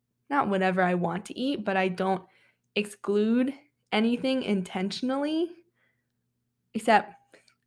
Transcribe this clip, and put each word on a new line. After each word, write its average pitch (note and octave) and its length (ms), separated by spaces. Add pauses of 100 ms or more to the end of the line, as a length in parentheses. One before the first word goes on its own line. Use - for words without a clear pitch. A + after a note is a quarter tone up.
(300)
not C#4 200
whatever F#3 340
I F3+ 100
want F3 320
to - 120
eat, B3+ 280
but G3 100
I F#3+ 120
don't F#3 360 (520)
exclude G#3+ 800 (360)
anything A#3+ 520
intentionally, B3+ 1040 (1300)
except G#3+ 400 (520)